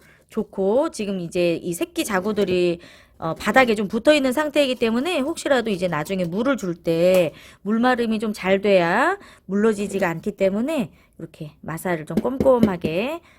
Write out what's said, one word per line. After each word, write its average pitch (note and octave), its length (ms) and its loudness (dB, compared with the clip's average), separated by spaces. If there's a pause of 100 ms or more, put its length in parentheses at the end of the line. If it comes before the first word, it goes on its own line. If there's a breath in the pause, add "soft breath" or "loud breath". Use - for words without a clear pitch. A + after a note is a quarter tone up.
(300 soft breath)
좋고, A3 600 -2
지금 G3 300 -6
이제 F3 360 0
이 F3 180 -6
새끼 E4 300 -6
자구들이, F#3 760 0 (380 loud breath)
어, D#3+ 160 -6
바닥에 A#3 400 2
좀 G3+ 140 -4
붙어있는 C4 440 4
상태이기 C#4+ 440 0
때문에 C4 440 0
혹시라도 C4 500 0
이제 F#3 180 -2
나중에 E3+ 360 -2
물을 A3 320 -2
줄 F3+ 180 -6
때 E3+ 580 2 (300 loud breath)
물마름이 A3+ 560 0
좀 G#3+ 140 -4
잘 F#3+ 300 0
돼야 G#3 560 2 (280 loud breath)
물러지지가 G3 600 0
않기 E3 240 -6
때문에 G#3+ 580 -2 (280 soft breath)
이렇게 D#3+ 420 -16
마사를 D#3+ 460 -6
좀 E3+ 100 -4
꼼꼼하게 A#3 1040 0 (180 soft breath)